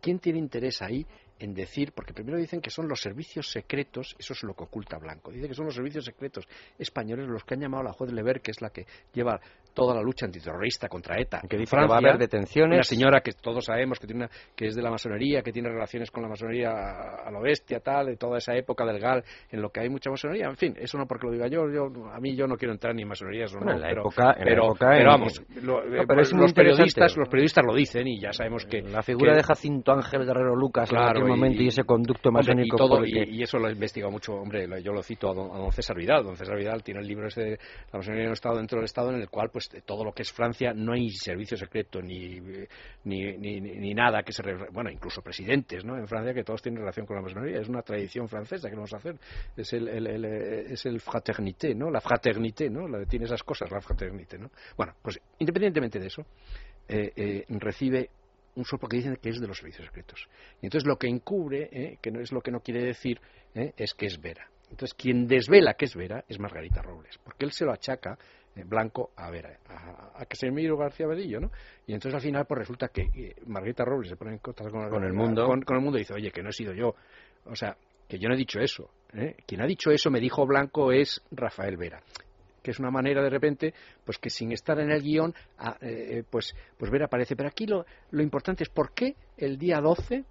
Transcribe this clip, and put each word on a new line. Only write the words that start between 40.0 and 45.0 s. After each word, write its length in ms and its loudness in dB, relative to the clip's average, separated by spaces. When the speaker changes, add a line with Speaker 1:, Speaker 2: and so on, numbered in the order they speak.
Speaker 1:
lo 80 -6
que 100 -10
es 100 -10
Francia 420 -2
no 180 -2
hay 180 0
servicio 460 -6
secreto, 460 -6
ni, 380 -12
ni, 340 -4
ni, 220 -8
ni, 0 -
ni 340 -8
nada 280 4
que 100 -10
se 100 -8
re-, 300 -6
bueno, 180 -6
incluso 320 -12